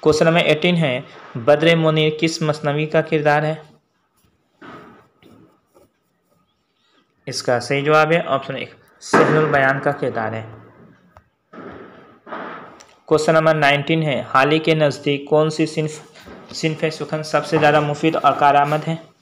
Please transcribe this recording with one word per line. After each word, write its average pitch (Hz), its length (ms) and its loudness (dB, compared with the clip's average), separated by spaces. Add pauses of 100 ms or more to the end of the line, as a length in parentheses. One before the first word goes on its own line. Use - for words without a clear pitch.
क्वेश्चन 151 220 2
नंबर 165 160 2
एटीन 160 360 2
है 139 260 -2 (360)
बद्र 147 380 4
मुनीर 156 420 2
किस 160 240 -2
मसनवी 151 440 -2
का 160 160 0
किरदार 151 420 0
है? 156 160 -6 (3750)
इसका 127 320 -2
सही 139 220 -4
जवाब 156 300 4
है 170 120 2
option 135 340 -4
एक, - 180 -14 (280)
सहनुल 156 440 2
बयान 139 320 2
का 143 140 -2
किरदार 110 400 -4
है। 113 100 -8 (2750)
क्वेश्चन 156 260 2
नंबर 160 220 4
नाइनटीन 151 480 0
है 131 220 -2
हाली 143 340 2
के 160 160 2
नज़दीक 143 540 -2
कौन 156 220 2
सी 156 160 0
सिन्फ, 156 240 -4 (600)
सिन्फ 156 340 -4
सुखन 156 360 -8
सबसे 151 340 -2
ज़्यादा 151 260 4
मुफीद 151 320 -2
और 139 220 2
कारामद 147 460 2
है? 165 160 -4 (220)